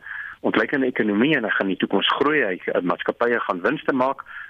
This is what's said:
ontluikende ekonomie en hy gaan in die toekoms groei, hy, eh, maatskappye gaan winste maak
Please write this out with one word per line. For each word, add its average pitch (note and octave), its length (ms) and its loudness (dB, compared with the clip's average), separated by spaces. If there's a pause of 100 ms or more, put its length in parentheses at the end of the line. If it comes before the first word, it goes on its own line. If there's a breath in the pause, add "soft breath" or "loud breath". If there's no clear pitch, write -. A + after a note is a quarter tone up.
(400 loud breath)
ontluikende A#2+ 460 0
ekonomie A#2+ 500 2
en A#2+ 80 0
hy G2 60 0
gaan G2 180 0
in F#2 80 0
die - 100 -2
toekoms G2 220 2
groei, D3 340 2
hy, F#2+ 220 -2
eh, - 160 0
maatskappye G#2+ 600 0
gaan F#2+ 200 -2
winste C#3 320 -2
maak C3+ 280 0 (300 loud breath)